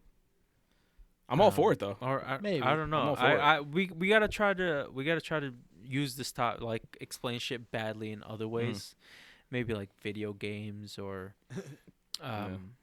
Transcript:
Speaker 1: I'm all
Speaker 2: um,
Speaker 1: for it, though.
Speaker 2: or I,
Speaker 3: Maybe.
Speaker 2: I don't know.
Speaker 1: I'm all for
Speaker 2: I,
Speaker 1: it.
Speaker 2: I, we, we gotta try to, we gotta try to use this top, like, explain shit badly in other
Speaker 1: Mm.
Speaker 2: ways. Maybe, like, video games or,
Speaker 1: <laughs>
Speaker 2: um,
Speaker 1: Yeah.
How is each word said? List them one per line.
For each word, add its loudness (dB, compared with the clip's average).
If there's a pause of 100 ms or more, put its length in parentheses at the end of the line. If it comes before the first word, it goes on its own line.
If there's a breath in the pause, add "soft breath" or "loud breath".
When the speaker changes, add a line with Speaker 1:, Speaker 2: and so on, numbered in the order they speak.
(1300)
Speaker 1:
I'm 2
all 10
Speaker 2:
um, 4
Speaker 1:
for 6
it, 0
though. -4
Speaker 2:
or -2
I, -4
Speaker 3:
Maybe. 0
Speaker 2:
I 4
don't -2
know. 0
Speaker 1:
I'm 2
all 2
for 0
Speaker 2:
I, 6
Speaker 1:
it. 4
Speaker 2:
I, 6
we, 0
we 0
gotta 6
try 2
to, 0
we -6
gotta 0
try -2
to -6 (320)
use -2
this -6
top, 0
like, -4
explain -6
shit -6
badly -2
in -10
other -6
Speaker 1:
Mm. -4
Speaker 2:
ways. -2 (560 loud breath)
Maybe, -2
like, -6 (120)
video -4
games -8
or, -8 (100)
Speaker 1:
<laughs> -14
Speaker 2:
um, -
Speaker 1:
Yeah. -6 (340)